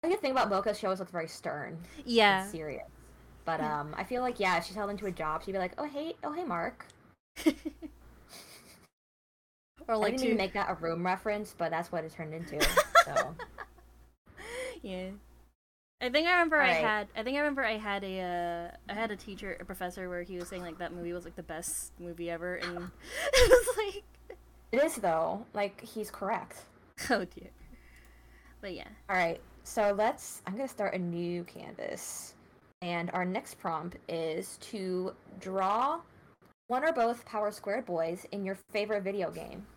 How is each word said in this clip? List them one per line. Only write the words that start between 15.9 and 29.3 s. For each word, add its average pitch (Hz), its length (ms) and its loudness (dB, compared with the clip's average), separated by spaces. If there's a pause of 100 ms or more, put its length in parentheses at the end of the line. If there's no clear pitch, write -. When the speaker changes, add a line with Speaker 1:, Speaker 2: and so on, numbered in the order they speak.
Speaker 2:
I 247 80 0
think 302 180 6
I 359 40 6
remember 330 260 6
I 269 100 8
Speaker 1:
Right. 165 160 6
Speaker 2:
had, 214 320 2
I 220 60 -4
think 262 140 0
I 285 40 2
remember 277 240 2
I 220 140 0
had 202 260 -2
a, 185 160 -4
uh, 175 720 -4
I - 20 -4
had 220 160 -2
a 202 60 -4
teacher, 196 420 -8
a 180 60 -10
professor, 180 460 -6
where 175 140 -4
he 185 120 -8
was 175 120 -8
saying, 185 120 -8
like, 170 160 -10
that 175 160 -6
movie 175 220 -6
was, 175 100 -8
like, 170 120 -14
the 180 60 -10
best - 560 -6
movie 170 300 -8
ever, 170 280 -4
and 175 340 -6 (200)
<laughs> 622 220 -2
it 494 180 10 (160)
was 494 100 0 (180)
like 403 100 -10 (680)
Speaker 1:
It 269 120 6
is, 311 120 0
though. 175 580 0
Like, 202 280 -2
he's 220 280 -8
correct. - 560 -4 (160)
Speaker 2:
<laughs> - 280 -8
Oh, 202 140 4
dear. 175 240 -14 (1120)
But, 190 140 -8
yeah. - 140 -10 (200)
Speaker 1:
All 190 80 2
right, 170 240 2 (220)